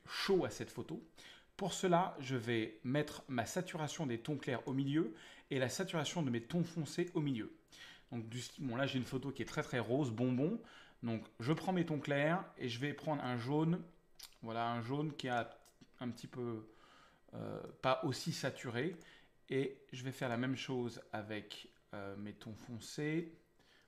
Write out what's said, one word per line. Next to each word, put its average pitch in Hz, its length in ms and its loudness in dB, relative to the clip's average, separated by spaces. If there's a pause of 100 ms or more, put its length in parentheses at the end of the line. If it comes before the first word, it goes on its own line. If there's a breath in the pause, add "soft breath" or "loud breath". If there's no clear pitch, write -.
chaud 180 380 4
à 104 40 0
cette - 220 -6
photo. - 340 -6 (520 loud breath)
Pour 180 160 -2
cela, 180 460 4
je 131 160 -2
vais 113 480 2
mettre 147 440 0
ma 120 200 0
saturation 165 580 -2
des 117 140 0
tons 151 180 -2
clairs 127 300 -2
au 139 60 0
milieu 139 420 2 (340 loud breath)
et 139 80 0
la 131 120 4
saturation 175 520 0
de 135 80 2
mes 117 120 2
tons 170 220 2
foncés 170 520 0
au 165 40 4
milieu. 135 320 0 (600 loud breath)
Donc 113 180 -4
du, 120 140 -4 (160)
bon, 127 160 -2
là 139 100 4
j'ai 131 140 2
une 120 60 2
photo 135 260 -2
qui 131 100 -4
est 110 60 -2
très - 160 -2
très - 160 0
rose, 120 320 2
bonbon. 127 500 4 (400 loud breath)
Donc 113 240 0 (140)
je 117 120 2
prends 160 220 2
mes 175 100 6
tons 156 160 0
clairs 151 460 4 (140)
et 127 100 0
je 117 100 -2
vais 139 140 0
prendre 147 300 0
un 123 140 0
jaune, 151 440 4 (600)
voilà, 117 260 0
un 117 140 0
jaune 143 320 0
qui 135 120 -4
est 123 40 2
un - 800 -4
petit 117 180 -8
peu, 117 420 -4 (640 loud breath)
euh, 107 260 -6 (220)
pas 131 220 4
aussi 147 280 -2
saturé. 135 640 -2 (540 loud breath)
Et 135 320 0 (120)
je 127 100 -8
vais 131 80 -4
faire 127 180 -2
la 117 80 2
même 127 200 2
chose 123 440 -2 (100)
avec, 104 580 -6 (260)
euh, 98 220 -6
mes 104 160 -8
tons 110 200 -10
foncés. 151 800 -4 (540 soft breath)